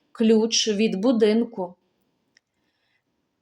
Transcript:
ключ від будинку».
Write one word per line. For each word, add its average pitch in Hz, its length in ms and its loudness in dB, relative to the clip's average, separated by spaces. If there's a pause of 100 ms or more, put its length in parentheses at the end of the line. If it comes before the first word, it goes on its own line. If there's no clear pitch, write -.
(120)
ключ 220 560 0
від 208 280 -2
будинку». 220 800 0 (1700)